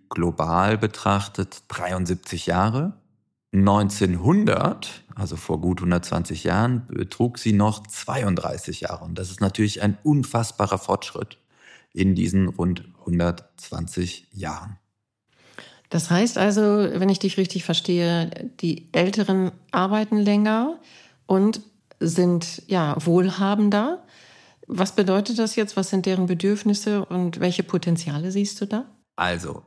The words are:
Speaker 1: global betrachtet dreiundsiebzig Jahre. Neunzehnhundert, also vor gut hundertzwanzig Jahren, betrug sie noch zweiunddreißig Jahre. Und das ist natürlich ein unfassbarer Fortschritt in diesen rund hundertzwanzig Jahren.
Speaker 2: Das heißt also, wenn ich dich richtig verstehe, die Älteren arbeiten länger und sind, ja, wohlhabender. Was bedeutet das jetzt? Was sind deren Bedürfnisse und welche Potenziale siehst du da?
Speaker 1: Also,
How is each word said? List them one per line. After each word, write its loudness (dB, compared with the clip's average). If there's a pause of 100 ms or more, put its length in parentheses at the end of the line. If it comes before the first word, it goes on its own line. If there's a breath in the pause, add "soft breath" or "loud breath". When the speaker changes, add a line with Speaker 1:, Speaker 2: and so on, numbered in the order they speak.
Speaker 1:
global 0
betrachtet -2
dreiundsiebzig -4
Jahre. 0 (500)
Neunzehnhundert, 2 (100)
also -8
vor -6
gut -2
hundertzwanzig -2
Jahren, 0
betrug -4
sie 0
noch 2
zweiunddreißig -4
Jahre. -8
Und -8
das -8
ist -8
natürlich 0
ein 2
unfassbarer 0
Fortschritt -4 (560 soft breath)
in 2
diesen 2
rund -2 (200)
hundertzwanzig -4
Jahren. -10 (1120 loud breath)
Speaker 2:
Das -2
heißt 2
also, 2
wenn 2
ich 2
dich -2
richtig -2
verstehe, 0 (100)
die -4
Älteren 2 (200)
arbeiten 0
länger 2 (460 loud breath)
und 2 (400)
sind, 0
ja, 0
wohlhabender. 2 (640 loud breath)
Was -2
bedeutet 2
das 0
jetzt? -2
Was -2
sind 0
deren 2
Bedürfnisse 0
und -2
welche 0
Potenziale -2
siehst -2
du -4
da? -4 (300)
Speaker 1:
Also, -4